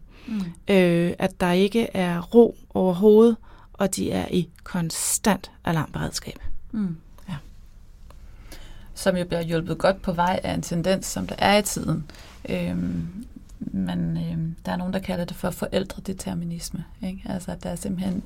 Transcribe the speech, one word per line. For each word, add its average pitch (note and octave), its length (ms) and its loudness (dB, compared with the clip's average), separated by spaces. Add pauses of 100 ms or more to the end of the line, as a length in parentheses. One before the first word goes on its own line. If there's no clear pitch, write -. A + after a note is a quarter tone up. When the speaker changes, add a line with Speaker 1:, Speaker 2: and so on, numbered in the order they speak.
(280)
Speaker 1:
Mm. G#3+ 140 -2 (260)
Speaker 2:
Øh, F3 520 6
at - 220 -2
der F3+ 100 2
ikke G3+ 420 2
er F3 280 0
ro A3+ 360 6 (120)
overhovedet, G#3 640 8 (380)
og G3 220 0
de F#3 160 -2
er F#3 200 0
i F3+ 180 2 (140)
konstant - 880 -2 (140)
alarmberedskab. - 760 -4 (320)
Speaker 1:
Mm. F#3+ 240 -2 (340)
Speaker 2:
Ja. F3+ 60 -6 (1600)
Speaker 1:
Som F#3 220 0
jo F3 80 -2
bliver E3+ 160 -2
hjulpet E3 360 -2
godt F#3+ 240 2
på G3 100 -2
vej F3 320 2
af F3 100 -2
en E3 80 -2
tendens, F3+ 440 0
som F#2 220 -4
der - 100 -6
er G3+ 200 6
i G#3+ 40 4
tiden. - 500 -2 (380)
Øhm, F3 760 -4 (340)
men, F3 580 -2
øhm, E3 380 -4 (100)
der F#3 60 -4
er F#3 40 -2
nogen, F3+ 180 -2
der F#3+ 60 0
kalder F3+ 260 -4
det F#3 120 -8
for F#3 120 -2
forældredeterminisme, F#3+ 1300 -6 (200)
ikke? F#3+ 220 -6
Altså, F#3 260 -6
at F3 120 -10
der F3+ 120 -6
simpelthen F#3 500 -4